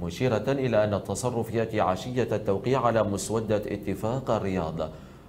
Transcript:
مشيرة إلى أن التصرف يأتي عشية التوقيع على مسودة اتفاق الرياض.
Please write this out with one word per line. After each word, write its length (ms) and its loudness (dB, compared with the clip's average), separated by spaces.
مشيرة 460 0
إلى 360 2
أن 100 2
التصرف 600 -2
يأتي 280 0
عشية 500 0
التوقيع 500 2
على 220 4
مسودة 520 0
اتفاق 760 -2
الرياض. 580 0